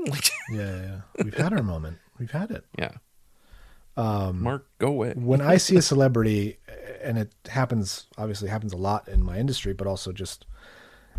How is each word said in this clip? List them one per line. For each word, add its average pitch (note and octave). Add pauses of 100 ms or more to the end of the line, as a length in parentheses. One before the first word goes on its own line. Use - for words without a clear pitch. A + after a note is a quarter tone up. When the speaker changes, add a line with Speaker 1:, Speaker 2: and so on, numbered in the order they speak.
Speaker 1:
<laughs> -
Like - (220)
Speaker 2:
Yeah, A2
yeah, F#2+ (340)
yeah. -
We've G#2
had F#3
our D#3
moment. E2 (220)
We've A#2
had G3
it. - (120)
Speaker 1:
Yeah. - (1040)
Speaker 2:
Um, G2
Speaker 1:
Mark, C3 (120)
go A#2
away. B2
Speaker 2:
when B2+
I D#3+
see F#3
a E3
Speaker 1:
<laughs> -
Speaker 2:
celebrity, A2 (440)
and A2+
it G#2+ (160)
happens, A#2 (120)
obviously G#2
happens G#2+
a F2
lot G2
in F#2
my F2+
industry, A#2+
but G2
also F#2+
just - (760)